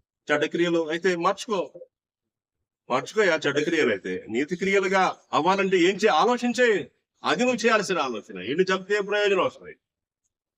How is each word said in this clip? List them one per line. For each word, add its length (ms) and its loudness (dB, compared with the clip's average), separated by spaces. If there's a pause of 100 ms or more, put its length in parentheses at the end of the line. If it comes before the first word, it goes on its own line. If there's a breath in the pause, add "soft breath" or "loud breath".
(320)
చెడ్డ 120 0
క్రియలు 440 -2
అయితే 280 -2
మార్చుకో, 720 -4 (1000)
మార్చుకోయా 440 0
చెడ్డ 300 0
క్రియలు 260 2
అయితే. 400 -4
నీతి 260 -2
క్రియలుగా 640 0 (120)
అవ్వాలంటే 440 2
ఏం 200 4
చే-, 140 2
ఆలోచించే, 800 2 (320)
అది 200 0
నువ్వు 120 0
చేయాల్సిన 420 0
ఆలోచన. 400 -6
ఎన్ని 260 -2
చంపితే 320 -2
ఏం 80 -2
ప్రయోజనం 400 2
వస్తుంది? 320 -8 (800)